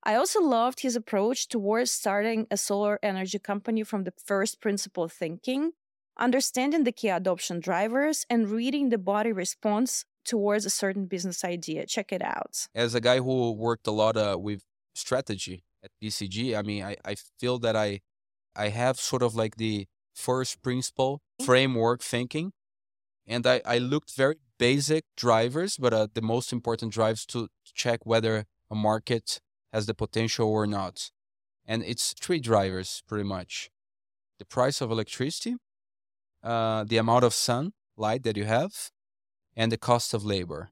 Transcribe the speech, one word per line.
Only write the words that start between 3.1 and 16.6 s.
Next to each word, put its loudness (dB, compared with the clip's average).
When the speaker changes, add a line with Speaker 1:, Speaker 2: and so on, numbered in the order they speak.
Speaker 1:
company -4
from -4
the -8
first -2
principle -2
thinking, -4
understanding 2
the 0
key -2
adoption 0
drivers, 0
and 2
reading 0
the 2
body 0
response -2
towards 2
a -2
certain -2
business -6
idea. -4
Check -4
it -4
out. -6
Speaker 2:
As 0
a 2
guy 6
who 0
worked -2
a 0
lot, 4
uh, 2
with -6
strategy -4
at -20
B -6
C -6
G, -2
I -2